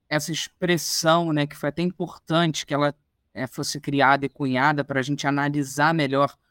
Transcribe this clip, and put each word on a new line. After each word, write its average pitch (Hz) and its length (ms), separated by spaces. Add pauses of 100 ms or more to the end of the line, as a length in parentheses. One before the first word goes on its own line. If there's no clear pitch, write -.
essa 151 240
expressão, 165 1000
né, 147 140
que 147 100
foi 147 120
até 156 140
importante, 170 840
que - 80
ela 147 200 (480)
eh, 131 40
fosse - 340
criada 139 460
e - 20
cunhada 143 560
pra 135 180
gente 143 240
analisar 143 680
melhor 139 420 (140)